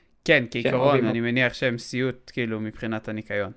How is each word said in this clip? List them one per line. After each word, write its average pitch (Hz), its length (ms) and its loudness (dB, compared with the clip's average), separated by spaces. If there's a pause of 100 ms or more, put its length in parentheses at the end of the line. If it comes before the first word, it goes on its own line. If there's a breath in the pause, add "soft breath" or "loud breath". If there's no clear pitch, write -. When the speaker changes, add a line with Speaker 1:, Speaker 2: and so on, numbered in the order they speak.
(280)
Speaker 1:
כן, 147 160 6
Speaker 2:
כן, 113 80 -6
Speaker 1:
כעיקרון, 127 360 2
Speaker 2:
אוהבים. 135 220 4
Speaker 1:
אני 117 120 0
מניח 120 320 2
שהם 120 240 -2
סיוט, 123 560 -4
כאילו, 113 260 -4
מבחינת 110 500 -6
הניקיון. 104 480 -4